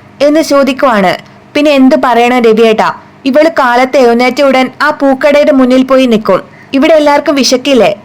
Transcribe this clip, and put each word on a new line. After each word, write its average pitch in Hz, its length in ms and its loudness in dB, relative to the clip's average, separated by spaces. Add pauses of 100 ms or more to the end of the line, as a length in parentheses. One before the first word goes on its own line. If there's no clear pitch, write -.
(220)
എന്ന് 294 180 2
ചോദിക്കുവാണ്. 269 720 0 (420)
"പിന്നെ 294 160 0
എന്ത് 269 340 2
പറയണം 240 380 0
രവിയേട്ടാ, 220 520 0 (300)
ഇവള് 302 340 0
കാലത്ത് 262 380 0
എഴുന്നേറ്റ 254 460 0
ഉടൻ 262 280 0 (120)
ആ 294 80 0
പൂക്കടയുടെ 294 640 0
മുന്നിൽ 262 300 2
പോയി 262 240 0
നിൽക്കും. 220 360 -2 (320)
ഇവിടെ 311 200 2
എല്ലാവർക്കും 294 400 0
വിശക്കില്ലേ, 254 600 0 (100)